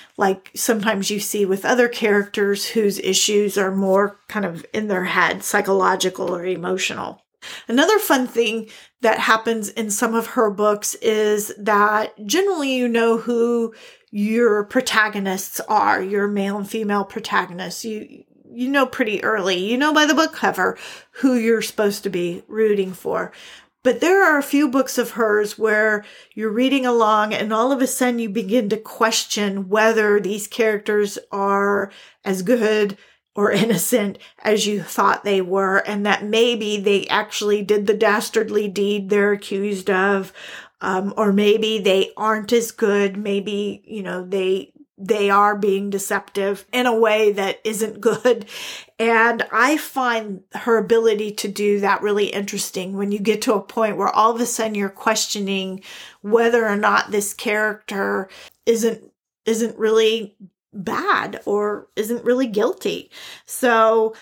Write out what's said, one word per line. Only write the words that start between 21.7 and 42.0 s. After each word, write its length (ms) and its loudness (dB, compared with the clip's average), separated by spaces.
to 80 -6
be 380 -4
rooting 440 0
for. 400 -6
But 180 2
there 240 4
are 140 4
a 40 0
few 260 0
books 300 2
of 140 -2
hers 460 0
where 460 2
you're 160 -4
reading 360 2
along 480 2
and 180 -2
all 180 2
of 100 0
a 60 4
sudden 320 0
you 100 -4
begin 420 0
to 60 0
question 920 -2
whether 500 4
these 300 -4
characters 680 0
are 640 0
as 180 -2
good 540 2
or 160 2
<laughs> 120 2
innocent 540 0
as 240 2
you 160 -2
thought 400 0
they 180 2
were, 360 0
and 200 -4
that 180 0
maybe 540 2
they 280 0
actually 560 -2
did 240 2
the 80 2
dastardly 720 0
deed 440 -2
they're 220 4
accused 580 -4
of, 420 0
um, 360 -4
or 160 2
maybe 460 2
they 380 2